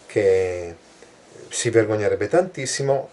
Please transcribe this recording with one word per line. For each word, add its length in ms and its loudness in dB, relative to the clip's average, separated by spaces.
che 680 0
si 200 -4
vergognerebbe 580 2
tantissimo 840 -2